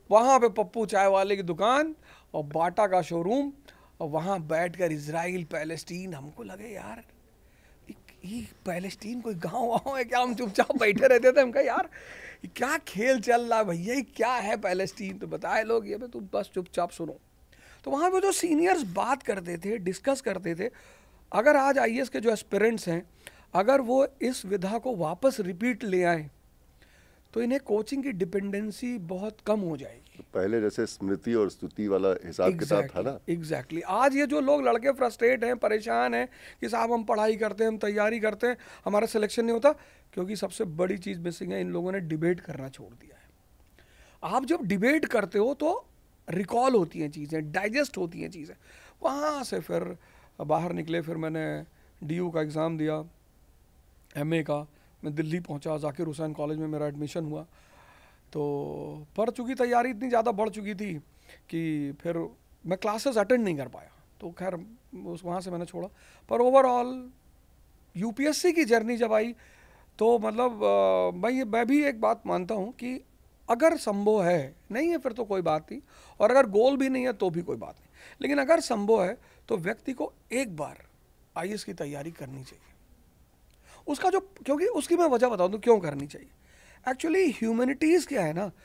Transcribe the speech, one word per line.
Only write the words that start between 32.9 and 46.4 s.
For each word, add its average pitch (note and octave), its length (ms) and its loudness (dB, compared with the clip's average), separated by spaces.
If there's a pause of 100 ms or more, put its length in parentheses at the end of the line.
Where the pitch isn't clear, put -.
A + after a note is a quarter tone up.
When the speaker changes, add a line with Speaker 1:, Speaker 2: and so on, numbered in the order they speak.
Speaker 2:
ना? C3 160 -4
Speaker 1:
Exactly, E3+ 280 -6
exactly। D3+ 420 -6
आज C4 280 4
ये C#4+ 100 2
जो D4 140 0
लोग, C#4 220 2
लड़के B3 300 2
फ्रस्ट्रेट A#3+ 520 2
हैं, A#3+ 120 -2
परेशान A3+ 580 0
हैं B3 140 -2 (320)
कि A#3+ 80 -6
"साहब, A3+ 240 0
हम A3+ 120 0
पढ़ाई G#3+ 320 2
करते G#3+ 280 -2
हैं, A3+ 60 2
हम A3 80 -6
तैयारी G#3+ 420 0
करते G#3+ 260 0
हैं, A#3+ 100 0 (280)
हमारा G#3 220 2
सिलेक्शन A3 380 0
नहीं A#3 80 2
होता", A#3+ 200 6 (400)
क्योंकि F#3+ 240 -6
सबसे G3 280 -6
बड़ी F3+ 340 -2
चीज़ F#3 200 -8
मिसिंग F3+ 340 -8
है, G3 80 -4
इन F3+ 100 -6
लोगों F3 220 -4
ने G3 80 -4
डिबेट E3 400 -2
करना C#3 280 -12
छोड़ - 260 -20
दिया - 220 -20
है। - 120 -20 (1080)
आप C4+ 100 2
जब D#4+ 180 0
डिबेट A3+ 420 4
करते G3+ 340 0
हो A#3+ 160 2
तो F4 320 -2 (440)
रिकॉल A#3 440 2